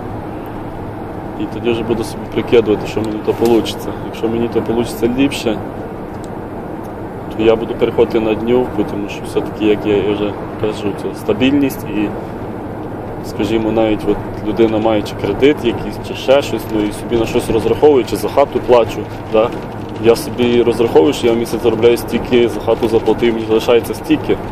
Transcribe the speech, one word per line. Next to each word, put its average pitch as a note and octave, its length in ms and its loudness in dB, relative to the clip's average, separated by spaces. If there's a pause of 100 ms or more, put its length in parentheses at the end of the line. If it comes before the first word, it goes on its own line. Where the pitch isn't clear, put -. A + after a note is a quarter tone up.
(1400)
і - 40 -4 (100)
тоді A2+ 180 0
вже A2+ 120 0
буду A2 200 0
собі - 200 -8 (100)
прикидувати, G#2+ 540 2
що - 140 -4
мені G#2+ 240 -4
то G#2+ 80 0
получиться. G#2+ 560 2 (160)
Якщо G2+ 240 -6
мені A#2 180 0
то A2+ 140 0
получиться A2+ 560 -2
ліпше, C3 400 0 (1800)
то A2 60 -2
я A2 120 6
буду A2+ 180 -4
переходити A2+ 460 2
на A2 140 2
днювку, A#2 580 0
тому G2+ 180 -6
що - 160 -10
все-таки, - 400 -4
як G#2 200 2
я G#2 100 4 (180)
вже G#2 180 -2 (300)
кажу, G#2 400 -2
це - 180 -6
стабільність C3 680 2 (100)
і, G#2 120 0 (1160)
скажімо, A2 460 0
навіть A2 380 2
от G#2 380 -2
людина, A2 300 2
маючи G#2+ 440 0
кредит A#2 420 2
якийсь G#2+ 440 -2
чи B2 80 -8
ще C#3 260 4
щось, A2 240 -4 (100)
ну G#2+ 60 2
і G#2 100 0
собі - 260 -4
на A2+ 80 2
щось A2+ 240 0
розраховує, A2+ 540 4
чи A2 120 -2
за G2 120 -2
хату C3+ 400 2
плачу, A2+ 320 4 (340)
да? A2 160 4 (540)
Я A#2 120 8
собі A#2+ 480 2
розраховую, A#2 500 4
що - 140 0
я A#2 60 4
в A#2 40 2
місяць A2+ 260 -2
заробляю A2+ 340 6
стільки, A#2+ 520 2
за G2+ 100 -4
хату A2+ 280 0
заплатив, A2 460 2
мені A2+ 140 -2
залишається A2 460 4
стільки. - 440 0 (140)